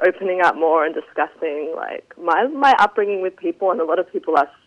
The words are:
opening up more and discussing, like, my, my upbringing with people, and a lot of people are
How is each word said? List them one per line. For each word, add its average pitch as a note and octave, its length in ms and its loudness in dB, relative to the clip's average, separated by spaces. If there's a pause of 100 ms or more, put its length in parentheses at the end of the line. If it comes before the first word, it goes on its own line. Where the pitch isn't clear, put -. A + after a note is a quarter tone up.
opening F#3 340 0
up E3+ 140 4
more D#3+ 300 2
and D#3+ 100 -2
discussing, D3+ 800 -6
like, - 420 -12
my, E3+ 300 0
my C#4 320 2
upbringing G3+ 440 0
with F#3 140 -4
people, F3+ 360 -2
and E3 80 -2
a E3 40 0
lot E3 140 0
of F3+ 140 -4
people D#3+ 240 -2
are C#3 120 0 (180)